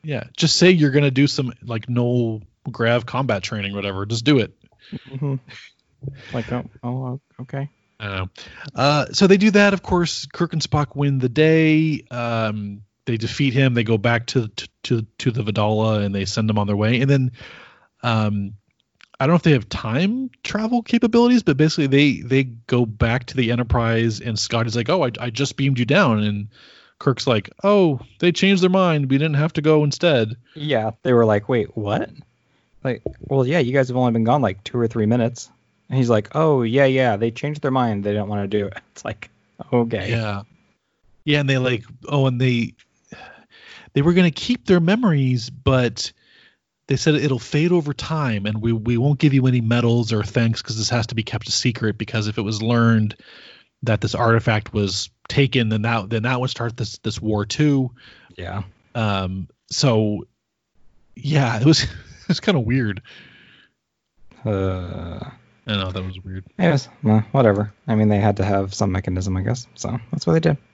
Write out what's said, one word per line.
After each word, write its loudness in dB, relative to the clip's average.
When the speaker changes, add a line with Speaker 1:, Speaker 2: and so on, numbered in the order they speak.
Speaker 1:
Yeah. -6
Just 2
say 6
you're 4
gonna 2
do 2
some, -4
like, -8
null 0
grav 0
combat -2
training, -6
whatever. -6
Just -4
do 6
it. -2
Speaker 2:
Mm-hmm. -4
Like, -6
oh, -6
oh, -8
okay. -10
Speaker 1:
I -8
don't -6
know. -4
Uh, 2
so 4
they 8
do 4
that. 6
Of -4
course, -2
Kirk -4
and -2
Spock -2
win 0
the 0
day. 2
Um, -4
they -2
defeat -2
him. 4
They 2
go 2
back 0
to, -2
to, -14
to, -2
to -2
the -4
Vidala 0
and -2
they -2
send -2
them 2
on 0
their 0
way. 2
And 0
then, 2
um, -2
I 2
don't 4
know 6
if 4
they 4
have 2
time -4
travel -2
capabilities, 4
but 2
basically 2
they, 4
they 0
go -2
back -2
to -8
the 0
Enterprise 0
and -6
Scott -2
is -6
like, -2
"Oh, 2
I, -2
I -6
just -4
beamed 0
you 0
down." 2
And -4
Kirk's -2
like, 0
"Oh, 4
they 4
changed 2
their 4
mind. 2
We 2
didn't 0
have 0
to -4
go 4
instead." 0
Speaker 2:
Yeah. -2
They 2
were 6
like, 2
"Wait, -2
what?" -4
Like, -6
"Well, 0
yeah, 0
you 0
guys 2
have -4
only 2
been 2
gone, 2
like, -2
two -8
or 0
three -2
minutes." -2
And -2
he's 2
like, 2
"Oh, 2
yeah, 2
yeah, 2
they 0
changed -8
their -2
mind. 0
They -2
don't -4
wanna -4
do -2
it." -12
<laughs> -20
It's -20
like, -12
okay. -2
Speaker 1:
Yeah. -4
Yeah, 2
and -2
they, 2
like, -2
oh, 2
and -2
they, 0
they 0
were 4
gonna 4
keep -4
their 6
memories, 2
but 0
they 0
said 2
it'll 0
fade 0
over 0
time, -4
and -4
we, 0
we 0
won't 2
give 4
you 4
any 2
medals 2
or 0
thanks 0
'cause -8
this -4
has -2
to -10
be -4
kept -8
a -6
secret, -2
because -4
if -6
it -4
was -6
learned 2
that 0
this -4
artifact 2
was -4
taken, 2
then 0
that, -2
then -2
that -2
would -2
start -6
this, -8
this -8
war -2
too. 0
Speaker 2:
Yeah. -8
Speaker 1:
Um, -2
so, 0
yeah, 0
it -2
was, 6
<laughs> -2
it -6
was 0
kinda 0
weird. -2
Speaker 2:
Uh, -6
Speaker 1:
I -4
know, -4
that -6
was -10
weird. -12
Speaker 2:
Yes, 2
well, 2
whatever. 2
I -2
mean, 2
they 2
had 2
to 0
have -2
some -2
mechanism, -4
I -2
guess. -4
So -8
that's -6
what 2
they 4
did. 0